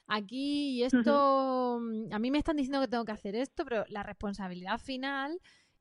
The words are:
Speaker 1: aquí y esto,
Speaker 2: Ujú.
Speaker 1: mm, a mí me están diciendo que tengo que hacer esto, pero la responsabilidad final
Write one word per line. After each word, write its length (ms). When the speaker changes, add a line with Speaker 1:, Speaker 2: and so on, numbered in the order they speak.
Speaker 1:
aquí 720
y 40
esto, 920
Speaker 2:
Ujú. 80
Speaker 1:
mm, 280
a 60
mí 100
me 100
están 180
diciendo 240
que 80
tengo 160
que 80
hacer 220
esto, 280
pero 240
la 160
responsabilidad 760
final 600